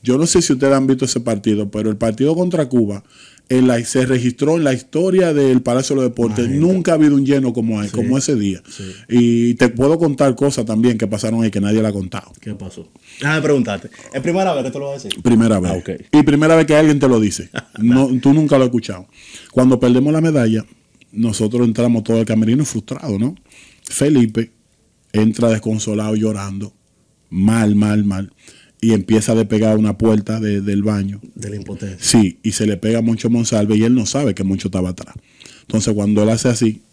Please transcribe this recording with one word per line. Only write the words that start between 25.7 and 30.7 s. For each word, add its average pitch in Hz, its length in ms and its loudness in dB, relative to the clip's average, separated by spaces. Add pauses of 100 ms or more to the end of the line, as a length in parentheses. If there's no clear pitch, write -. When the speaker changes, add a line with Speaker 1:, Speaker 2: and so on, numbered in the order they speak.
Speaker 1:
llorando, 101 580 -6 (560)
mal, 104 440 2
mal, 104 300 0
mal, 95 280 -6 (480)
y 113 120 2
empieza 110 400 0
a - 20 2
despegar 110 420 0
una 104 220 0
puerta 110 420 0
de, 101 200 -2
del 101 220 -2